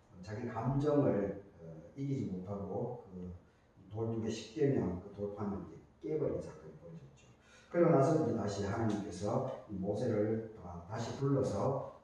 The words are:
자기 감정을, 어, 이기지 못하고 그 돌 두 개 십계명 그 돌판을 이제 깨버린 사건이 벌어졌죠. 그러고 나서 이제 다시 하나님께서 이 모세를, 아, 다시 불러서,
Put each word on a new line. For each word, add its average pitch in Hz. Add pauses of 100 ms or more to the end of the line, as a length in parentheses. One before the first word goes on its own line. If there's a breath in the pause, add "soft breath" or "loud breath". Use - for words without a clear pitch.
(220)
자기 110
감정을, 127 (160)
어, 82 (140)
이기지 123
못하고 98
그 90 (500 soft breath)
돌 110
두 117
개 -
십계명 110
그 -
돌판을 101
이제 - (240)
깨버린 151
사건이 -
벌어졌죠. - (440 loud breath)
그러고 165
나서 156
이제 117
다시 101
하나님께서 101
이 107
모세를, 110
아, 87
다시 117
불러서, 117